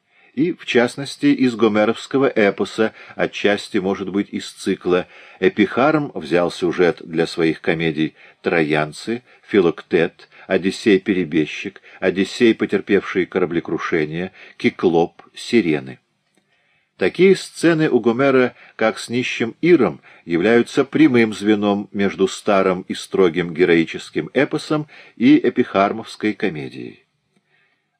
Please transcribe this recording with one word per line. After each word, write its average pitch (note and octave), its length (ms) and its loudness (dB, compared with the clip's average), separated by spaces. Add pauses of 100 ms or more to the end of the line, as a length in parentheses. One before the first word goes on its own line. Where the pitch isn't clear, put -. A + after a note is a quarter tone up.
(340)
и, D#3+ 180 -2
в - 140 -14
частности, B2+ 600 -2
из C3 280 2
гомеровского A2 720 0
эпоса, G#2+ 680 0 (220)
отчасти, G2+ 640 -2
может F#2+ 320 -4
быть, G2 200 -4
из - 200 -10
цикла, F2+ 560 -2 (340)
Эпихарм C3 760 2
взял F2 360 -2
сюжет E2+ 520 0
для E2 240 -4
своих E2 360 -2
комедий D#2+ 520 -2 (280)
Троянцы, D#2 800 -2 (240)
Филоктет, E2+ 840 0 (200)
Одиссей-перебежчик, F#2 1300 -2 (180)
Одиссей, F#2+ 560 0
потерпевший G2 680 -2
кораблекрушение, E2+ 1080 -4 (260)
Киклоп, E2+ 640 0 (120)
Сирены. D2+ 640 -2 (1000)
Такие F3+ 360 4
сцены D#3 560 0
у B2 80 2
Гомера, B2 560 2 (220)
как A#2+ 200 0
с - 120 -14
нищим A#2 520 -4
Иром, B2+ 400 4 (240)
являются A2+ 600 2
прямым B2 500 2
звеном G2+ 560 0
между F#2+ 380 0
старым F#2+ 540 0
и G#2 120 -8
строгим F2 580 0
героическим E2 840 0
эпосом D3+ 520 -2 (300)
и C#3 200 6
эпихармовской G#2+ 960 -2
комедией. C2+ 720 -8 (960)